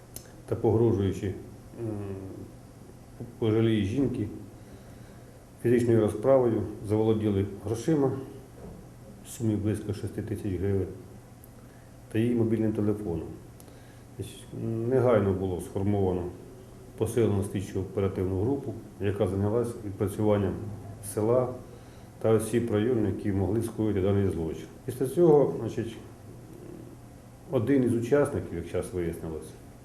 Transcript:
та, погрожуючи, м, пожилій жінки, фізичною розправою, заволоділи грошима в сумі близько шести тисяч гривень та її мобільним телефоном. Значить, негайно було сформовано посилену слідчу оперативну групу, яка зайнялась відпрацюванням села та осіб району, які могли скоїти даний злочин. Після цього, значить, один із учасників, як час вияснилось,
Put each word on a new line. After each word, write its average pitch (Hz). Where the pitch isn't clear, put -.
та, -
погрожуючи, 101
м, 90
пожилій 110
жінки, 110
фізичною 117
розправою, 120
заволоділи 104
грошима 135
в -
сумі 107
близько 101
шести -
тисяч 98
гривень 95
та 110
її 120
мобільним 110
телефоном. 101
Значить, -
негайно 117
було 90
сформовано 95
посилену 104
слідчу 98
оперативну 95
групу, 127
яка 101
зайнялась 104
відпрацюванням 101
села 117
та 110
осіб 110
району, 107
які 95
могли 98
скоїти 107
даний 101
злочин. 80
Після 123
цього, 151
значить, 110
один 131
із 113
учасників, 113
як 85
час 90
вияснилось, 82